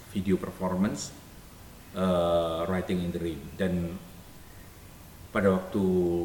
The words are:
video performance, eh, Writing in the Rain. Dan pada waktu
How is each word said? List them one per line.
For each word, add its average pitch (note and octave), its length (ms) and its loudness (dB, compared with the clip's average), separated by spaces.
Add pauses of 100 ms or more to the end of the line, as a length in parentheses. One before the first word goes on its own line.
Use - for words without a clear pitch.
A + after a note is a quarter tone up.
video F#2+ 260 2
performance, - 760 0 (840)
eh, E2+ 720 4
Writing F2+ 380 0
in F2 80 -2
the F2 100 -2
Rain. D#2+ 200 -2 (120)
Dan F2 460 0 (1300)
pada G2 240 4
waktu F#2+ 300 0 (420)